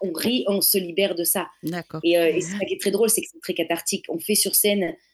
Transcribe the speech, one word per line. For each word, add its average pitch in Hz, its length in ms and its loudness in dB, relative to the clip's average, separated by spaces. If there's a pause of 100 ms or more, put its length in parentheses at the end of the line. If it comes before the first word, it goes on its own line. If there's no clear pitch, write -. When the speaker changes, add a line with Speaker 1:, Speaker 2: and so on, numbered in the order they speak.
Speaker 1:
on 185 120 -4
rit, 226 360 0
on 202 120 0
se - 180 2
libère 180 360 0
de 170 100 -2
ça 175 240 0 (140)
Speaker 2:
D'accord. 160 420 -6
Speaker 1:
et 170 140 6
heu 170 80 4 (100)
et 180 40 2
c'est 175 180 -6
ça 190 80 -2
qui 185 80 -4
est - 60 -6
très 202 100 0
drôle, 214 200 4
c'est - 120 0
que - 100 -12
c'est - 80 -20
très 180 140 -6
cathartique. 170 540 -2
On 170 100 -4
fait 208 160 -2
sur 196 220 2
scène 202 380 2 (200)